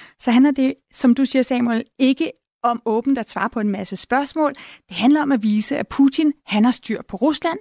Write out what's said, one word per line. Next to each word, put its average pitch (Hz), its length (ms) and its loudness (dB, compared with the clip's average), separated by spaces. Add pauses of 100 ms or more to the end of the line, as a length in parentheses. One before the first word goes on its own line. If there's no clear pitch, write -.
(180)
så - 120 -2
handler 262 200 6
det, 269 240 0 (180)
som 247 220 2
du 269 100 0
siger, 262 180 0
Samuel, 240 420 -2 (140)
ikke 269 340 0 (300)
om 240 240 -2
åbent 233 320 0
at 220 120 -8
svare 208 200 -4
på 220 100 -6
en 208 100 -2
masse 196 260 -8
spørgsmål. 277 580 -2 (340)
Det 175 80 -16
handler 285 260 4
om 277 100 0
at 226 100 0
vise, 214 340 0
at - 120 -6
Putin, 285 440 2 (140)
han 214 180 2
har 247 80 4
styr - 360 -6
på 196 80 -12
Rusland, 320 440 -2